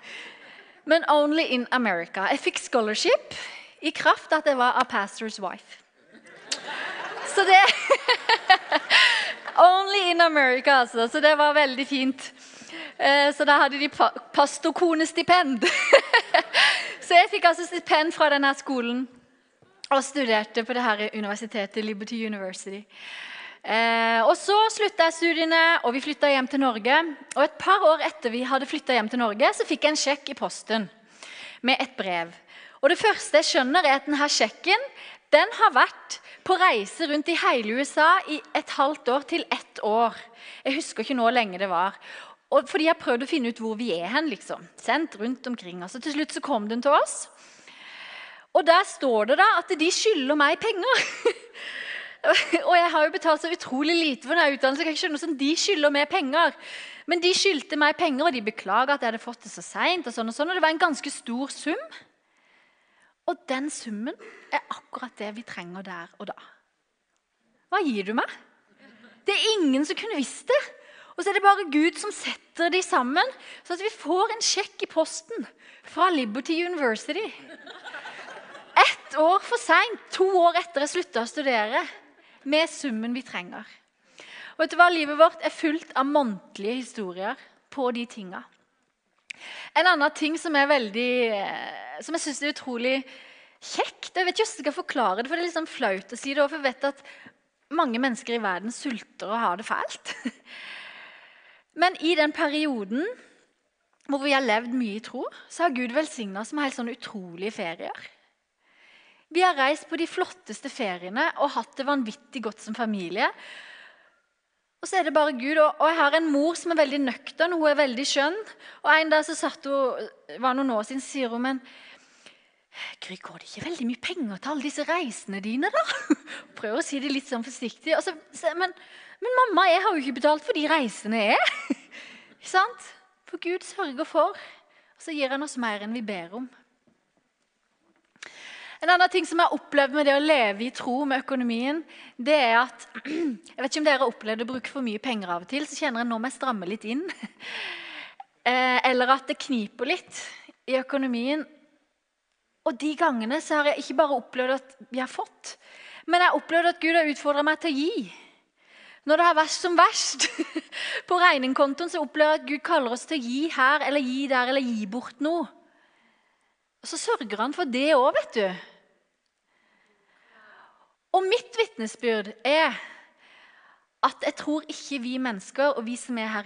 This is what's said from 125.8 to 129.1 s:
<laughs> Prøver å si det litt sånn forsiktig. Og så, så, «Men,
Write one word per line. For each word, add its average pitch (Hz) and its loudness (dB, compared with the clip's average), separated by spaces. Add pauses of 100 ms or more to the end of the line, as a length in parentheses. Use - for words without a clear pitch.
<laughs> - -18
Prøver 226 -4
å - -2
si 277 -6
det 285 -6
litt 269 -4
sånn 233 -6
forsiktig. 262 -4
Og 311 0
så, 370 -4 (220)
så, 320 -2
«Men, 370 -2 (500)